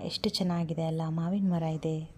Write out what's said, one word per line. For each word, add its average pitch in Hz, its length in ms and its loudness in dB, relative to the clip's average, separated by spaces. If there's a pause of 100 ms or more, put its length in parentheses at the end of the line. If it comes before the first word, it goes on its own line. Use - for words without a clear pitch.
ಎಷ್ಟು - 260 -2
ಚೆನ್ನಾಗಿದೆ 170 560 0
ಅಲ್ಲ? 160 240 0
ಮಾವಿನ 175 420 2
ಮರ 170 120 2
ಇದೆ, 160 560 -2